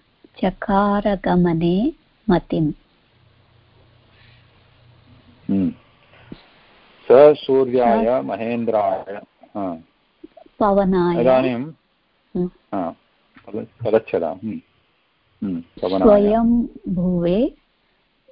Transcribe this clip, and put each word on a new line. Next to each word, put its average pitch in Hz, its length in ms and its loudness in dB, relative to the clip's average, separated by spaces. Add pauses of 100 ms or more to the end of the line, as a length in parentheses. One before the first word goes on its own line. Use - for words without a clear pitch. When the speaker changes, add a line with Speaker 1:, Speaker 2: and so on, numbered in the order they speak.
(440)
Speaker 1:
चकारगमने 190 1500 0 (380)
मतिम्। 170 420 -2 (2750)
Speaker 2:
हम्म। 95 240 -2 (1400)
स 143 280 8
सूर्याय 123 840 0
Speaker 1:
स - 20 -8
Speaker 2:
महेन्द्राय, 107 960 -4 (360)
हा। 90 260 -8 (800)
Speaker 1:
पवनाय। 190 600 2
Speaker 2:
इदानीं, 131 340 2
Speaker 1:
हम्म। - 920 -10
Speaker 2:
हा, - 480 -8 (520)
पद-, 104 400 -10
पदच्छेदः, 101 440 0
हम्म। 101 300 -10 (840)
हम्म, 90 160 -6
पवनाय। - 400 -6
Speaker 1:
स्वयं 226 640 2 (280)
भुवे 180 600 -2 (760)